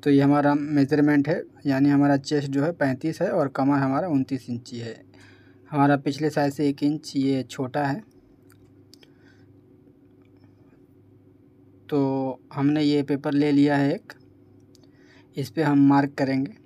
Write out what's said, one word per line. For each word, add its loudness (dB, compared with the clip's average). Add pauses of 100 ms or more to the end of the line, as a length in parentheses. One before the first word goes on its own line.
तो 0
ये 6
हमारा 4
मेजरमेंट 2
है, -2 (240)
यानी 2
हमारा 4
चेस्ट -2
जो -2
है 0
पैंतीस -4
है -2
और 0
कमर 0
हमारा -2
उनतीस -4
इंच -10
ही -12
है। -12 (760)
हमारा 2
पिछले -4
साइज -2
से -2
एक -4
इंच -4
ये -2
छोटा -6
है। -4 (3750)
तो -2 (120)
हमने 0
ये 2
पेपर -4
ले 0
लिया 4
है 0
एक, -14 (1200)
इस -8
पे -4
हम 4
मार्क 4
करेंगे। -2 (140)